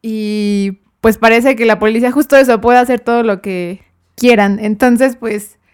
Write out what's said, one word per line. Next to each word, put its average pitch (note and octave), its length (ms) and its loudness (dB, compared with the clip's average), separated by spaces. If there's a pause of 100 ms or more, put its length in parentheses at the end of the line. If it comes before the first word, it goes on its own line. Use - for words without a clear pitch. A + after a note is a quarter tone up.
Y, G#3 760 -4 (200)
pues, A3+ 180 0
parece A#3 380 2
que A3+ 80 -4
la G#3+ 140 0
policía A3+ 340 0
justo C#4+ 240 0
eso, B3 240 4
puede A#3+ 180 2
hacer B3 220 0
todo A#3 220 -2
lo G3+ 180 -2
que F#3 420 -10 (340)
quieran. G#3 440 2
Entonces, A#3+ 560 0
pues, G#3+ 420 -10 (160)